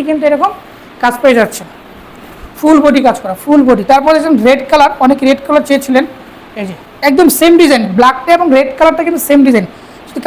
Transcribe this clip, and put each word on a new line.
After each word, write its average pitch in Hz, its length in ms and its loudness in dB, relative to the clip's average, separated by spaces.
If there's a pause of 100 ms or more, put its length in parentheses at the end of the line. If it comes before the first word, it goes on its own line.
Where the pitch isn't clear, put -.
কিন্তু 311 200 -4
এরকম 311 220 -2 (520)
কাজ - 180 0
পেয়ে 262 180 2
যাচ্ছে, - 240 -4 (960)
ফুল 302 240 2
বডি 285 240 2
কাজ 226 160 -2
করা, 190 100 -4 (100)
ফুল 294 240 2
বডি। 214 240 2
তারপর 277 240 2
দেখছেন 311 200 0 (120)
রেড 269 140 2 (100)
কালার, 294 200 2 (140)
অনেকে 277 240 0
রেড 277 160 0
কালার 294 240 0
চেয়েছিলেন, 277 360 -2 (560)
এই 202 80 -10
যে 165 60 -16 (320)
একদম 302 200 4 (120)
সেম 339 120 4 (100)
ডিজাইন, 269 220 2 (140)
ব্ল্যাকটা 262 400 0
এবং 349 100 0 (100)
রেড 277 200 0
কালারটা 320 300 2
কিন্তু 330 200 -4
সেম 285 200 4
ডিজাইন, 214 180 0 (420)
শুধু - 200 -14